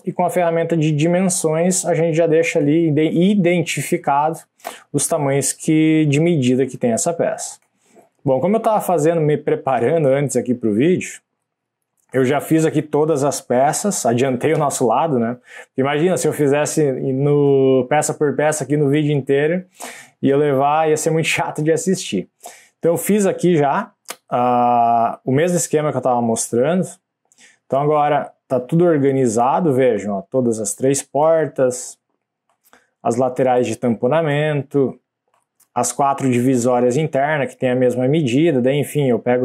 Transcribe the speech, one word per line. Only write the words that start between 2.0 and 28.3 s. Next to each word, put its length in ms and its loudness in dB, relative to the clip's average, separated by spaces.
já 100 2
deixa 320 2
ali 300 2
ide-, 420 2
identificado 1080 -2
os 140 -2
tamanhos 460 -2
que, 540 2
de 120 0
medida 460 2
que 140 -8
tem 140 0
essa 200 -2
peça. 460 -6
Bom, 160 0
como 160 0
eu 40 -2
tava 200 0
fazendo, 400 0
me 160 2
preparando 720 0
antes 300 0
aqui 180 0
pro 180 -2
vídeo, 480 0
eu 140 0
já 160 0
fiz 240 0
aqui 160 0
todas 420 0
as 160 -2
peças, 680 -2
adiantei 480 0
o 40 0
nosso 280 -2
lado, 320 0
né? 180 -4
Imagina 400 0
se 100 -2
eu 60 0
fizesse 580 0
no, 960 2
peça 280 0
por 200 0
peça 300 -2
aqui 140 -2
no 100 2
vídeo 240 0
inteiro, 540 0
ia 120 2
levar, 540 2
ia 80 2
ser 140 -2
muito 160 0
chato 360 -4
de 80 0
assistir. 560 -2
Então 140 0
eu 40 -2
fiz 300 0
aqui 320 2
já, 340 0
ah, 920 2
o 80 -4
mesmo 280 0
esquema 320 -2
que 80 -4
eu 40 -4
tava 200 0
mostrando. 640 -2
Então 120 -2
agora 540 0